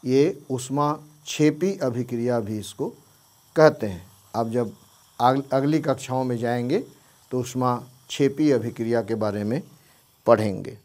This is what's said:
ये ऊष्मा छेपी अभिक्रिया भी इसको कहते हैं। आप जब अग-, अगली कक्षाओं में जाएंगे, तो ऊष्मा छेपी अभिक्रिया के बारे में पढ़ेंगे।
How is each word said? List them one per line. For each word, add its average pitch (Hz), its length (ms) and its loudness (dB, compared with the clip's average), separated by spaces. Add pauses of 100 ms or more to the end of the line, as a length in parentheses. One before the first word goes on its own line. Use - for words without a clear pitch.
ये 139 460 2
ऊष्मा 143 540 -4 (220)
छेपी 156 520 0
अभिक्रिया 123 640 -2
भी 107 180 -6
इसको 135 300 -8 (680)
कहते 151 300 6
हैं। 92 260 -10 (240)
आप 117 120 -2
जब 113 280 -4 (440)
अग-, 135 320 2
अगली 143 280 2
कक्षाओं 131 440 -2
में 123 140 -2
जाएंगे, 120 400 -2 (520)
तो 127 100 -2
ऊष्मा 123 480 -2 (220)
छेपी 143 400 2
अभिक्रिया 117 520 0
के 104 120 -4
बारे 104 300 -2
में 117 180 -2 (640)
पढ़ेंगे। 107 580 2